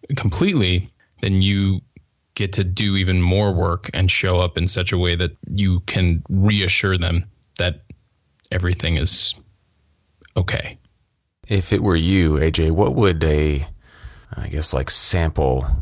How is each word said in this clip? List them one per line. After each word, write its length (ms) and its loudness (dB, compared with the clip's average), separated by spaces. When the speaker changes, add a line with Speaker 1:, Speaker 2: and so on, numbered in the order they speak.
Speaker 1:
completely, 760 0
then 180 2
you 400 2
get 180 -4
to 100 -2
do 340 -2
even 240 2
more 320 2
work 420 -2
and 160 2
show 260 0
up 220 0
in 100 0
such 240 -2
a 60 0
way 180 0
that 180 -2
you 300 0
can 480 0
reassure 680 2
them 260 0
that 220 -2
everything 460 -2
is 360 -2
okay. 400 -4
Speaker 2:
If 240 0
it 100 2
were 140 2
you, 400 2
A 140 2
J, 200 0
what 240 2
would 300 2
a, 420 2
I 120 -8
guess, 260 -4
like, 160 -4
sample 760 0